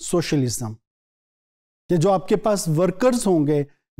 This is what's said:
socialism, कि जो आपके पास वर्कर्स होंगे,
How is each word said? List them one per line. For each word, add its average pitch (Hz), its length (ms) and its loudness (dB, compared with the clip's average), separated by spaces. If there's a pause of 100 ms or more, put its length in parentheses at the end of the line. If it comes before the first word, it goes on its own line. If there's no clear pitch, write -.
socialism, 123 760 -2 (1120)
कि 180 80 2
जो 170 120 2
आपके 190 260 0
पास 208 340 -2
वर्कर्स 185 580 0
होंगे, 147 380 2 (340)